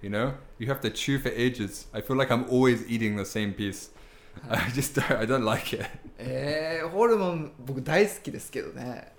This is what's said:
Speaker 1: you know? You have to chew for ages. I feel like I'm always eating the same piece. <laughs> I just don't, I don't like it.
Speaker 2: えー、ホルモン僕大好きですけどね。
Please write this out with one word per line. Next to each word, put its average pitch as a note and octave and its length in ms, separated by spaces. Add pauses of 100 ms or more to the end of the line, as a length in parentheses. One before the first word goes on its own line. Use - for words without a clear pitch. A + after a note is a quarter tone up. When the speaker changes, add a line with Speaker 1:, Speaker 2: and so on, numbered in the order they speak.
Speaker 1:
you G2+ 80
know? A#2 240 (260)
You A#2 80
have C3+ 140
to A2 100
chew C#3 280
for C3+ 160
ages. A#2+ 560
I G#2+ 100
feel C3 160
like C3 160
I'm B2 160
always B2+ 380
eating A2 300
the G2 80
same G#2 280
piece. G2 360 (320)
<laughs> - 280
I A2+ 220
just C#3 280
don't, C3 200
I A2+ 60
don't B2+ 180
like A2 320
it. G2+ 100 (320)
Speaker 2:
え D3+ 680
ー、 E3 60
ホ G#3 180
ル A3+ 100
モ F#3 140
ン D#3 280
僕 C3 220
大 E3 260
好 - 160
き C#3 80
で - 80
す - 120
け A#2 100
ど D2 100
ね。 B2 480